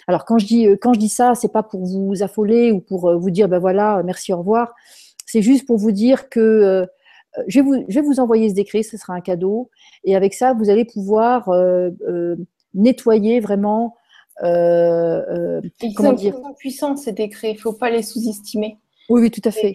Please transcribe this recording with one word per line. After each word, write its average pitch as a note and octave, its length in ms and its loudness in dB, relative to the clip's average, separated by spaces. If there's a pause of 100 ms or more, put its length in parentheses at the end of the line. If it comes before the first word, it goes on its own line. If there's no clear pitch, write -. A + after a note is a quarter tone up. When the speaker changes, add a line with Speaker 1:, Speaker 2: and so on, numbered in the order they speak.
Speaker 1:
alors, F3+ 180 -2
quand A3+ 140 2
je G3+ 80 2
dis, A3+ 200 2
euh, G3 140 6
quand B3 120 2
je A3+ 60 2
dis G#3+ 100 0
ça, B3 260 2
c'est A3 180 -4
pas G#3+ 100 0
pour F#3 220 -10
vous G3 380 -4
affoler A3 500 2
ou F#3+ 80 0
pour, F3+ 280 -4
euh, F3 80 4
vous F3+ 140 -2
dire, « F#3+ 180 2
Ben F3+ 100 0
voilà, F#3+ 460 0
merci, F#3 280 -6
au F3 60 -2
revoir. » A3 360 -2 (520)
C'est A3 160 0
juste B3 240 2
pour A#3+ 100 2
vous G#3 160 0
dire A#3+ 360 2
que, A#3 120 -2
euh, G3 460 4 (520)
euh, - 80 -6
je A#3 140 2
vais C4+ 40 4
vous, C4+ 220 0
je G3 140 -6
vais D4 40 0
vous C#4+ 140 0
envoyer A3+ 300 2
ce G3 60 -2
décret, G3+ 280 -2
ce A3 140 -14
sera F#3+ 180 -14
un F3+ 60 -8
cadeau. F#3+ 500 -4 (340)
Et F#3+ 120 2
avec F#3+ 180 0
ça, B3+ 200 2
vous G#3+ 160 0
allez A3+ 140 4
pouvoir, A3 680 0
euh, F3+ 400 2 (180)
euh, F3 280 -4 (380)
nettoyer A3+ 640 2
vraiment, G#3 580 -2 (460)
euh, E3+ 840 2
euh, E3+ 320 -4 (220)
Speaker 2:
Ils A3 120 -6
Speaker 1:
comment G#3+ 160 2
Speaker 2:
sont, B3+ 60 4
Speaker 1:
dire ? G3 200 -4
Speaker 2:
ils B3+ 60 -14
sont C#4 120 -16
puissants, C#4 420 -8
ces A#3+ 160 -10
décrets. G#3+ 400 -8
Il G#3 60 -14
faut A3 160 -6
pas A#3+ 160 -4
les A#3 120 -2
sous-estimer. G#3+ 760 -8 (320)
Speaker 1:
Oui, A#3+ 120 4
oui, A#3 80 4
tout - 140 -8
à A3 60 0
Speaker 2:
C'est G#3+ 100 -6
Speaker 1:
fait. G3+ 140 -2